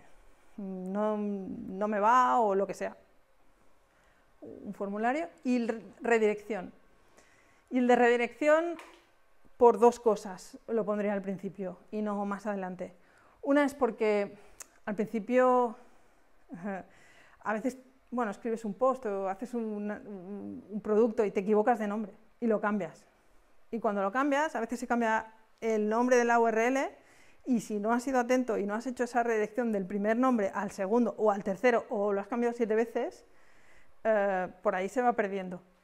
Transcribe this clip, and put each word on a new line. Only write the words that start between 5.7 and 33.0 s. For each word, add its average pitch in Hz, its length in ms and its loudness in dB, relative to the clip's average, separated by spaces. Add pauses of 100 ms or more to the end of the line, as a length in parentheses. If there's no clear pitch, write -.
redirección. 214 720 0 (960)
Y 247 80 -2
el 247 80 2
de 240 100 6
redirección, 247 800 2 (800)
por 233 220 8
dos 233 200 6
cosas, 208 600 -2 (100)
lo 220 160 0
pondría 208 300 -2
al 196 80 -4
principio 190 560 -8 (120)
y 214 120 -6
no 208 240 -4
más 202 200 -8
adelante. 185 460 -6 (480)
Una 285 240 4
es 269 80 0
porque 214 640 0 (480)
al 208 100 -6
principio, 240 800 2 (760)
<laughs> 190 340 -8 (600)
a 208 100 -2
veces, 240 220 -4 (360)
bueno, 233 180 -2
escribes 226 340 -6
un 202 100 -6
post 262 320 0
o 196 220 -4
haces 190 260 -8
un, 233 100 -4
un, 202 1080 -10
un 208 100 -6
producto 214 440 2
y 196 80 -2
te 214 80 -2
equivocas 208 400 2
de 208 80 -4
nombre 208 240 -6 (260)
y 247 80 -4
lo 208 140 2
cambias. 202 440 -4 (680)
Y 233 80 -6
cuando 202 200 0
lo 196 120 0
cambias, 285 420 0
a 226 60 -4
veces 233 180 -4
se 240 80 -8
cambia 220 400 0 (340)
el 220 280 0
nombre 247 280 4
de 233 80 6
la 233 140 4
U 233 80 4
R 226 220 2
L 277 220 0 (560)
y 240 140 2
si 208 200 -4
no 214 120 0
has 240 120 0
sido 262 160 2
atento 247 380 2
y 196 80 -2
no 202 80 -4
has 233 120 -6
hecho 247 160 -4
esa 240 220 0
redirección 226 480 0
del 196 140 -2
primer 208 300 0
nombre 240 380 2
al 202 160 -4
segundo 214 480 0
o 208 140 4
al 196 100 -6
tercero 226 480 2
o 208 220 0
lo 196 80 0
has 202 80 -8
cambiado 240 280 0
siete 220 200 0
veces, 233 480 -2 (800)